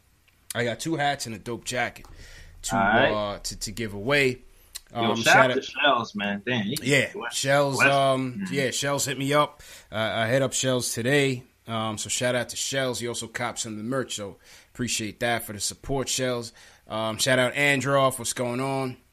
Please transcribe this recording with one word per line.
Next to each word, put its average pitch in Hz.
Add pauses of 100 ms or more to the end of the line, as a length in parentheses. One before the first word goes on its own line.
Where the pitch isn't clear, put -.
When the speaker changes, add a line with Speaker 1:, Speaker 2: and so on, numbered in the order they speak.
(540)
Speaker 1:
I 120
got 113
two 165
hats 143
and 113
a 98
dope 117
jacket 123 (560)
to, -
Speaker 2:
All 98
right. 110
Speaker 1:
uh, 101
to, -
to 113
give 104
away. 127 (540)
Speaker 2:
Yo, 117
Speaker 1:
Um, 117
Speaker 2:
shout 113
Speaker 1:
shout 165
Speaker 2:
out 127
Speaker 1:
out 123
Speaker 2:
to 135
Shells, 131
man. 101
Dang, 123
he 101
Speaker 1:
Yeah, 131
Speaker 2:
West, 117
Speaker 1:
Shells, 139
Speaker 2:
West. 135
Speaker 1:
um, 131
Speaker 2:
Mm-hmm. -
Speaker 1:
yeah, 135
Shells 139
hit 139
me 139
up. 147 (300)
Uh, -
I 110
hit 131
up -
Shells 127
today. 131 (260)
Um, 110
so -
shout 123
out 120
to -
Shells. 131
He 117
also 117
copped 120
some 113
of 107
the 107
merch, 123
so 101 (340)
appreciate 110
that 117
for 110
the 101
support, 131
Shells. 123 (340)
Um, 110
shout 127
out 123
Androff. 139
What's 117
going 123
on? 135 (160)